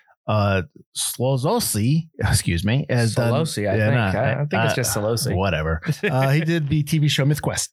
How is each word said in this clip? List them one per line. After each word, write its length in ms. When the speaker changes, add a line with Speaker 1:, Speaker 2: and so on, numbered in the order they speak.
Speaker 1:
Uh, 360
Slozosy, 1120
excuse 460
me, 240
has 260
done 160
Speaker 2:
Solosy, 380
I 80
Speaker 1:
yeah, 80
Speaker 2:
think. 300
Speaker 1:
nah, 60
Speaker 2:
I, 120
I 20
think 160
it's 80
Speaker 1:
uh, 20
Speaker 2:
just 220
Solosy. 380
Speaker 1:
whatever. 460
Speaker 2:
<laughs> 100
Speaker 1:
Uh, 280
he 100
did 260
the 160
T 140
V 100
show 160
MythQuest. 500